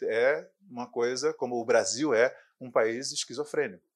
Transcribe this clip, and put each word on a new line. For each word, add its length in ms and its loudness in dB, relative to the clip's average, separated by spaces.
é 460 0
uma 180 -10
coisa, 440 -2
como 240 -4
o 80 -2
Brasil 500 2
é 180 4
um 100 -14
país 400 0
esquizofrênico. 720 -6